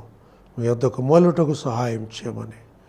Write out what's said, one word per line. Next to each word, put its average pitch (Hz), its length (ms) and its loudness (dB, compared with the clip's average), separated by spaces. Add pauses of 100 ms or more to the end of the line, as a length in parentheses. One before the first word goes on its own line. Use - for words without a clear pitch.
(580)
మీ 120 100 -4
వద్దకు 120 340 0
మలుటకు 160 520 4
సహాయం 117 500 -4 (120)
చేయమని 110 440 -12 (300)